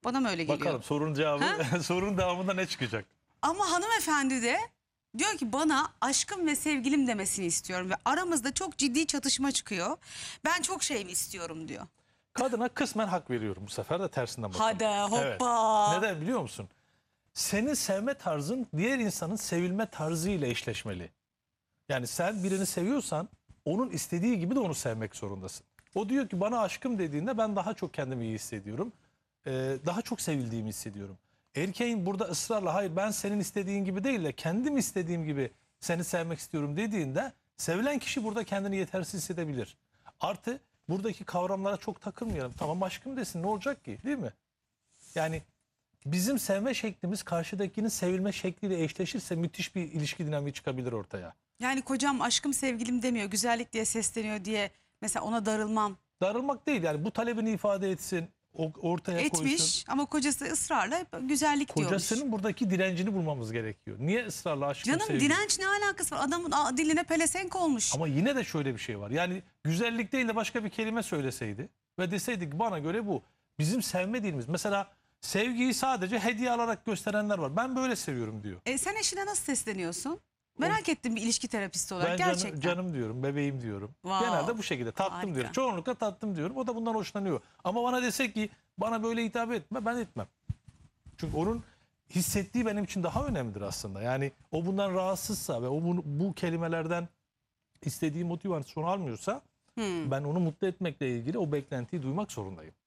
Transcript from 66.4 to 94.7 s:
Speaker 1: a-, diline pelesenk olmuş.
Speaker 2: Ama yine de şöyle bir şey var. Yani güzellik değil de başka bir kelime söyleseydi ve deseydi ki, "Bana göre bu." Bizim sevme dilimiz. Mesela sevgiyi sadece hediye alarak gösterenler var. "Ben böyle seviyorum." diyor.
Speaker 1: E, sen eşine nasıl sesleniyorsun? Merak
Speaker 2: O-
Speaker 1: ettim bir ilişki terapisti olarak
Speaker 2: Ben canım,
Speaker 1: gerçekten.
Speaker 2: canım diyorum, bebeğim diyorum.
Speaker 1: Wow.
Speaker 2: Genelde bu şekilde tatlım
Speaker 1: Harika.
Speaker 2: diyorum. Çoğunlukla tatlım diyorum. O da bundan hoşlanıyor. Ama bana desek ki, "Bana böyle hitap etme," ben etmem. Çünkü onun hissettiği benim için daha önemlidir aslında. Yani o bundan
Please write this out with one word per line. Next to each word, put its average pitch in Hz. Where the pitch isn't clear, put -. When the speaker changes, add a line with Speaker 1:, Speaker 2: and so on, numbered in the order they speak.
Speaker 1:
a-, 277
diline 311
pelesenk 330
olmuş. 302
Speaker 2:
Ama 156
yine 180
de 233
şöyle 135
bir 110
şey 107
var. 104
Yani 180
güzellik 226
değil 254
de 214
başka 226
bir 214
kelime 220
söyleseydi 131
ve 180
deseydi 185
ki, 147
"Bana 208
göre 175
bu." 170
Bizim 175
sevme 202
dilimiz. 143
Mesela 196
sevgiyi 240
sadece 233
hediye 233
alarak 233
gösterenler 208
var. 143
"Ben 254
böyle 262
seviyorum." 113
diyor. 95
Speaker 1:
E, 262
sen 403
eşine 392
nasıl 403
sesleniyorsun? 208
Merak 359
Speaker 2:
O- 320
Speaker 1:
ettim 233
bir -
ilişki 233
terapisti 196
olarak 175
Speaker 2:
Ben 180
canım, 180
Speaker 1:
gerçekten. 175
Speaker 2:
canım 175
diyorum, 123
bebeğim 139
diyorum. 104
Speaker 1:
Wow. 190
Speaker 2:
Genelde 180
bu 208
şekilde 123
tatlım 190
Speaker 1:
Harika. 180
Speaker 2:
diyorum. 127
Çoğunlukla 240
tatlım 202
diyorum. 175
O 254
da 233
bundan 226
hoşlanıyor. 196
Ama 214
bana 247
desek 247
ki, 214
"Bana 220
böyle 226
hitap 233
etme," 220
ben 233
etmem. 147
Çünkü 151
onun 220
hissettiği 202
benim 208
için 185
daha 180
önemlidir 117
aslında. 98
Yani 135
o 165
bundan 190